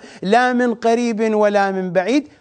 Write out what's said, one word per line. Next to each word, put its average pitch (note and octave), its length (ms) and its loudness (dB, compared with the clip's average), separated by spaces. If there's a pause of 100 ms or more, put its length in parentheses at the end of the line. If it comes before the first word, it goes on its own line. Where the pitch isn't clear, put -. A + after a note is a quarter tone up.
(220)
لا A#3+ 300 2
من A#3+ 220 0
قريب A3+ 600 0
ولا G3+ 360 2
من F#3 220 -4
بعيد، A#3 360 0 (120)